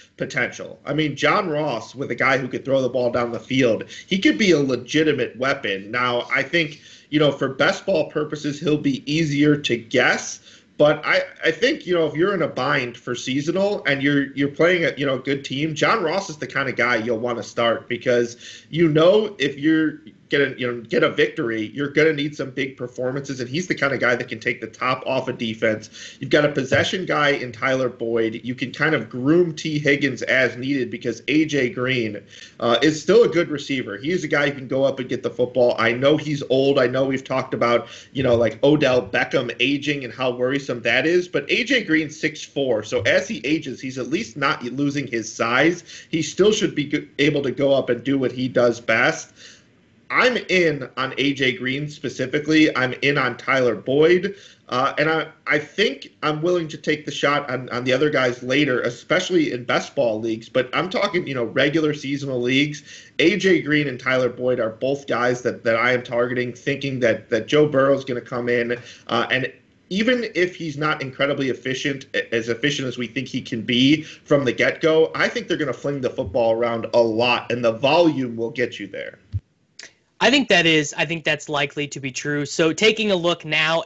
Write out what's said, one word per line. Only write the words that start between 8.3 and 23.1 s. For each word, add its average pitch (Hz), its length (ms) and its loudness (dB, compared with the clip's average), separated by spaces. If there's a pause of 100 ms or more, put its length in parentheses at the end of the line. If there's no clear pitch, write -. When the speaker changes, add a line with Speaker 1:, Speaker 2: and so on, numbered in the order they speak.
Speaker 1:
he'll 151 180 0
be 135 340 -2
easier 147 460 4
to 120 200 -2
guess. 123 600 0 (380)
But 147 280 4
I, 180 160 2 (240)
I 156 60 4
think, 247 340 0
you 175 80 0
know, 165 140 4
if 139 80 -6
you're 185 180 2
in 175 80 -2
a 143 60 0
bind 131 500 -2
for 127 160 -8
seasonal 165 720 -2
and 139 160 0
you're, 139 320 2
you're 139 140 0
playing 165 380 2
a, 131 120 -2
you 135 80 -4
know, 135 140 -2
good 139 260 -4
team, 147 300 -4
John 180 280 2
Ross 165 260 -2
is - 80 -12
the 127 100 -8
kind 135 220 -4
of 117 60 -6
guy 123 200 2
you'll 113 240 0
wanna 117 240 -4
start 117 440 0
because, 120 500 0 (320)
you 165 180 4
know, 180 500 4
if 139 220 -2
you're 156 400 2 (300)
gonna, 139 280 2
you 123 80 -4
know, 120 160 -4
get 123 220 0
a 139 80 2
victory, 117 640 -2
you're 143 140 -4
gonna 151 240 4
need 147 220 -4
some 131 140 -6
big 135 260 -6
performances, 131 640 -8